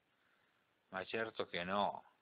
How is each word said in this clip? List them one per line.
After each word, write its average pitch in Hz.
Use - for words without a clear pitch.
"Ma 95
certo 113
che 87
no", 95